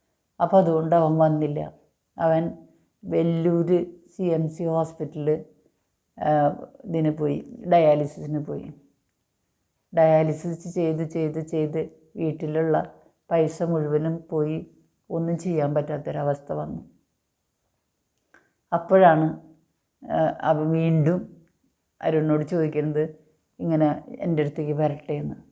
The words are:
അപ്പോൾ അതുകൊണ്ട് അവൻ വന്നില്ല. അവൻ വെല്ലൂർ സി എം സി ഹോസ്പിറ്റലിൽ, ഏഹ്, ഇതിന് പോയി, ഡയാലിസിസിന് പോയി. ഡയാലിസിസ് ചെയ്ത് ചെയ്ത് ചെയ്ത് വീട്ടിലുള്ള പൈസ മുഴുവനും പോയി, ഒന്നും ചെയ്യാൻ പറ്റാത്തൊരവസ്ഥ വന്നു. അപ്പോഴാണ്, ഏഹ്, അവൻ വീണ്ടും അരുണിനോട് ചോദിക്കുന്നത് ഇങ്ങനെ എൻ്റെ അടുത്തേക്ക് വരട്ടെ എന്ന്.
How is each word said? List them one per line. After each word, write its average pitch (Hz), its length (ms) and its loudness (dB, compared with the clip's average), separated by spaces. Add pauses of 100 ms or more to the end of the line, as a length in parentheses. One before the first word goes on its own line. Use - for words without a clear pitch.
(400)
അപ്പോൾ 175 200 4
അതുകൊണ്ട് 160 360 2
അവൻ 160 220 4
വന്നില്ല. 151 420 2 (580)
അവൻ 160 260 2 (600)
വെല്ലൂർ 170 680 0 (380)
സി - 240 -8
എം 165 180 0
സി 160 160 -8
ഹോസ്പിറ്റലിൽ, 160 640 -4 (880)
ഏഹ്, 151 340 2 (320)
ഇതിന് 165 280 0
പോയി, 151 260 -2 (320)
ഡയാലിസിസിന് 151 720 2
പോയി. 147 260 -10 (1300)
ഡയാലിസിസ് 160 800 2
ചെയ്ത് 160 360 -2
ചെയ്ത് 160 380 -4
ചെയ്ത് 156 340 -2 (340)
വീട്ടിലുള്ള 156 600 -2 (540)
പൈസ 160 340 2
മുഴുവനും 156 520 0 (120)
പോയി, 156 300 -2 (520)
ഒന്നും 165 280 -2
ചെയ്യാൻ 160 360 -2
പറ്റാത്തൊരവസ്ഥ 147 800 -4
വന്നു. 151 280 -8 (1900)
അപ്പോഴാണ്, 170 560 6 (760)
ഏഹ്, 160 380 -2
അവൻ 156 300 0
വീണ്ടും 160 480 2 (800)
അരുണിനോട് 156 460 0
ചോദിക്കുന്നത് 151 560 -2 (560)
ഇങ്ങനെ 160 280 2 (320)
എൻ്റെ 165 220 -2
അടുത്തേക്ക് 147 360 -4
വരട്ടെ 147 360 -2
എന്ന്. 147 240 -8 (140)